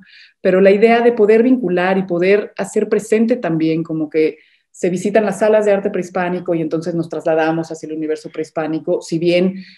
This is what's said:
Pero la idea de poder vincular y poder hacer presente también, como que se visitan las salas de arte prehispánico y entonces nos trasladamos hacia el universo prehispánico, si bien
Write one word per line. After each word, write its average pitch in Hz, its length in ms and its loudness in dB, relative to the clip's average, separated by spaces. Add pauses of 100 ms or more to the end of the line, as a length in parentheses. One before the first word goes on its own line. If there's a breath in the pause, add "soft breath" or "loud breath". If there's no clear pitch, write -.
(400 loud breath)
Pero 185 220 2
la 196 100 8
idea 226 300 4
de 240 100 4
poder 220 320 4
vincular 190 540 0
y 190 60 -2
poder 190 520 0
hacer 208 320 -4
presente 220 480 0
también, 160 480 -2
como 156 260 -6
que 156 280 0 (340 soft breath)
se - 180 -4
visitan 202 360 0
las 196 140 -4
salas 214 260 2
de 202 80 4
arte 196 160 -2
prehispánico 180 640 -4
y 165 60 -2
entonces 160 340 -4
nos 165 140 -4
trasladamos 160 600 -2
hacia 160 180 -14
el 156 100 -8
universo 156 320 -6
prehispánico, 160 720 -6
si 165 180 -6
bien 180 360 0 (220 loud breath)